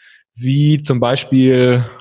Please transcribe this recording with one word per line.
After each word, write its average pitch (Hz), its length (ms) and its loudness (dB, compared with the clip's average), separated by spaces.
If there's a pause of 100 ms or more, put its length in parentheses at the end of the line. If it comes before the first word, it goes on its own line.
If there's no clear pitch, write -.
(360)
wie 143 480 0
zum 131 160 -2
Beispiel 127 840 0 (180)